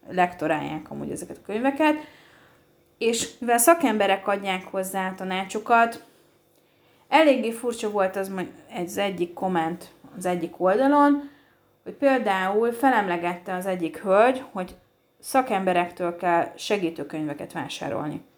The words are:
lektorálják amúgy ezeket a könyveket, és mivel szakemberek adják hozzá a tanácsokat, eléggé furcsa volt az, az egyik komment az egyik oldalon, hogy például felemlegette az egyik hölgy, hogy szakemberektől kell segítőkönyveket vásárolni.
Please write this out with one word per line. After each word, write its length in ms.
lektorálják 800
amúgy 200
ezeket 260
a 100
könyveket, 500
és 400
mivel 200
szakemberek 680
adják 380
hozzá 440
a 60
tanácsokat, 920
eléggé 420
furcsa 400
volt 260
az, 160
az 140
egyik 340
komment 600
az 100
egyik 340
oldalon, 680
hogy 120
például 800
felemlegette 800
az 120
egyik 360
hölgy, 500
hogy 240
szakemberektől 960
kell 400
segítőkönyveket 960
vásárolni. 840